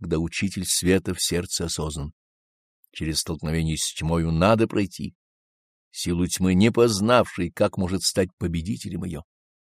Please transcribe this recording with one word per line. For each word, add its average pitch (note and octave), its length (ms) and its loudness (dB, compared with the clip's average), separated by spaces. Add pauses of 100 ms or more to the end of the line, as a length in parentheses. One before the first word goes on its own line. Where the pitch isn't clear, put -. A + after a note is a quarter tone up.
когда E2+ 180 0
учитель F2+ 460 -2
света F2+ 480 2
в F2 80 -6
сердце F2 460 -2
осознан. D#2 460 -6 (800)
Через D#2 280 -4
столкновение D#2+ 580 -2
с - 160 -4
тьмою E2 400 0
надо G#2+ 340 4
пройти. G#2 480 -4 (760)
Силу F2 360 -2
тьмы, F#2 280 2
не G#2+ 180 6
познавшей, A2 760 2
как - 260 0
может F#2 260 -2
стать F#2 360 0
победителем F2 680 -4
ее. D#2+ 180 -8 (460)